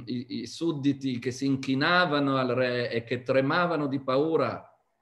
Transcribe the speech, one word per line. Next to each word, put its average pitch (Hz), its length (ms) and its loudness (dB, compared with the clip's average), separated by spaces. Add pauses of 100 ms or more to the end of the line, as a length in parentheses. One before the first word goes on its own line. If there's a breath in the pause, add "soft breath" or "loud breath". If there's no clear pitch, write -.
i, 120 360 -6
i 110 40 -8
sudditi 135 720 -2
che 120 140 -4
si 135 160 -4
inchinavano 139 880 2
al 127 120 2
re 123 420 0
e 117 120 -2
che 127 200 -4
tremavano 151 640 2
di 135 120 -2
paura, 131 640 0 (380)